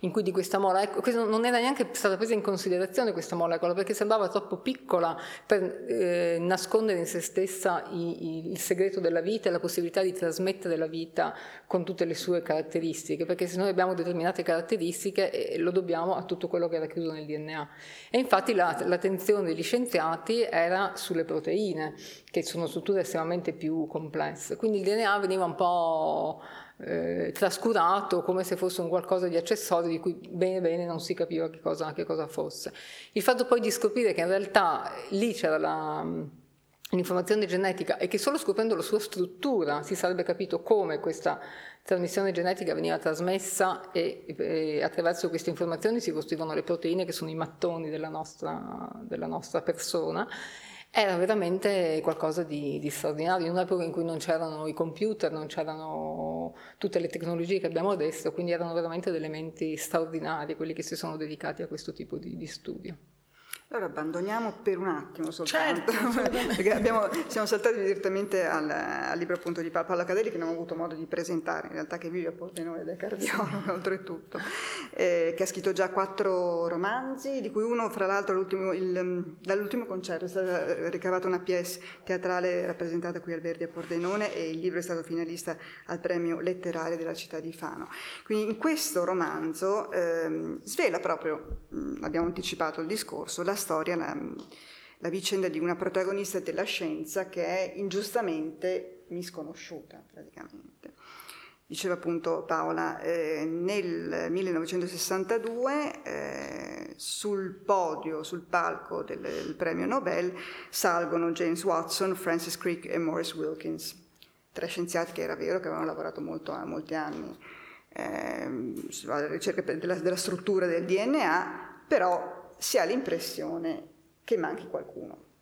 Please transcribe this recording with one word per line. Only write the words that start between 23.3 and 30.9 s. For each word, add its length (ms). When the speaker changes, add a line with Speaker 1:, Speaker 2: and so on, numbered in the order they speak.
Speaker 1:
più 320
complesse. 680
Quindi 240
il 40
D 40
N 180
A 120
veniva 280
un 80
po'... 880
Eh, 480
trascurato 880
come 200
se 140
fosse 240
un 80
qualcosa 400
di 80
accessorio 520
di 120
cui 180
bene 300
bene 240
non 140